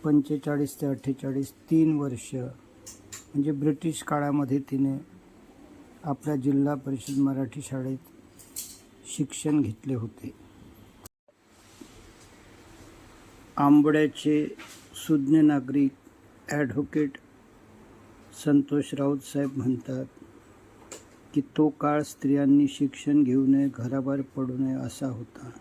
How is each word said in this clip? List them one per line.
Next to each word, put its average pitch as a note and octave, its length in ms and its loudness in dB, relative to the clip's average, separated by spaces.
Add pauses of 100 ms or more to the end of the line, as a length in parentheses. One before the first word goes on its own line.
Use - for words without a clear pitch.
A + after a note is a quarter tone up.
पंचेचाळीस D3 760 0
ते D3 60 -2
अठ्ठेचाळीस, C3+ 640 -4
तीन D#3+ 440 2
वर्ष, C3+ 380 -6
म्हणजे - 1160 -6
ब्रिटिश D3 500 -2
काळामध्ये C#3+ 560 0
तिने C#3 460 -2 (1000)
आपल्या D3 320 -4
जिल्हा C#3 380 0
परिषद C3+ 440 -6
मराठी C3+ 440 -2
शाळेत C3 360 -8 (1200)
शिक्षण D3+ 440 -2
घेतले A#2 340 -4
होते. A2 400 -8 (3250)
आंबोड्याचे D3+ 880 4 (480)
सुज्ञ D3+ 460 2
नागरिक C#3 520 4 (580)
ॲडव्होकेट D3 600 -2 (1300)
संतोष C#3+ 500 2
राऊत C#3 240 0
साहेब C#3 380 -4
म्हणतात B2+ 500 -4 (1300)
की, C#3+ 60 2
"तो D3+ 280 0
काळ D3 340 0
स्त्रियांनी C#3+ 680 2
शिक्षण C#3+ 540 0
घेऊ C3 240 2
नये, C#3 280 4
घराबाहेर C3+ 480 -4
पडू B2+ 360 -6
नये C3 160 -2
असा C3 320 -6
होता. A#2+ 440 -10 (100)